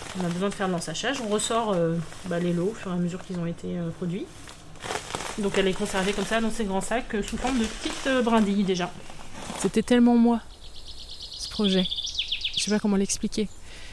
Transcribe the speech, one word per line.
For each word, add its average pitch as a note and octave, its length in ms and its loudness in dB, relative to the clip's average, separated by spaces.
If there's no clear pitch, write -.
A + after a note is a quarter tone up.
on F#3 80 0
a F3 40 0
besoin F3+ 180 0
de G3+ 60 -2
faire G3 140 -2
de F#3 40 0
l'ensachage, F3+ 480 -4
on A3+ 80 -4
ressort, G#3+ 460 0
euh, E3+ 240 2
bah, F3 120 0
les F3 140 2
lots F3 180 0
au - 20 -2
fur - 160 -8
et F3+ 40 -4
à F3+ 40 -2
mesure F3 280 -2
qu'ils F#3 120 -8
ont E3+ 80 -4
été, F3 320 -6
euh, E3+ 120 -2
produits. F3+ 360 -4
Donc G3 180 2
elle F#3+ 100 4
est F#3 60 2
conservée G3 400 0
comme G3 120 0
ça A3 140 2
dans A3 120 2
ces A3 120 0
grands F#3+ 160 0
sacs, A#3 360 -2
euh, G3+ 60 2
sous G#3+ 140 -4
forme B3+ 240 2
de A3 60 4
petites, - 420 -4
euh, C4 140 4
brindilles G#3+ 420 6
déjà. F3+ 260 2
C'était G#3+ 240 2
tellement A#3+ 320 8
moi, A#3 240 6
ce - 120 -8
projet. F#3+ 360 4
Je - 80 0
sais G3 80 0
pas G#3+ 80 4
comment G3+ 160 2
l'expliquer. G3+ 540 0